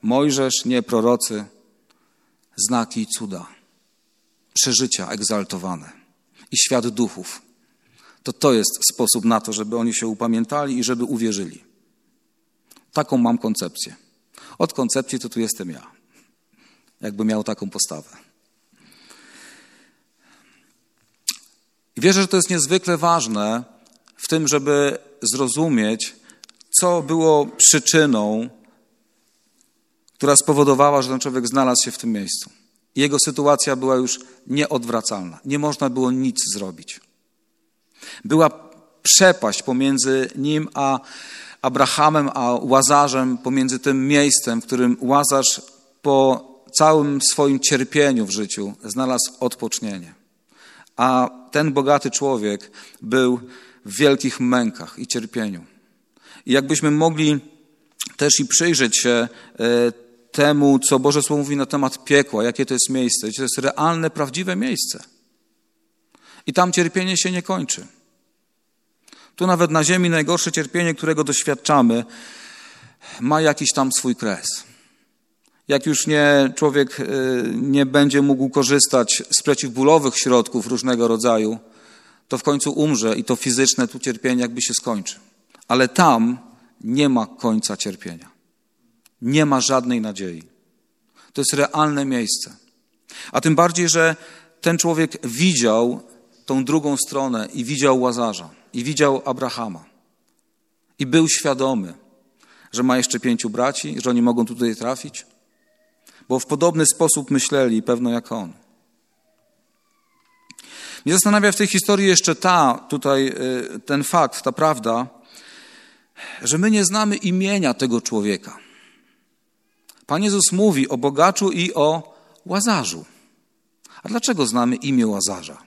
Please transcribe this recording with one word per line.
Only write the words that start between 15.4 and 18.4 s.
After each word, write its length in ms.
jestem 300
ja, 200
jakby 240
miał 200
taką 260
postawę. 380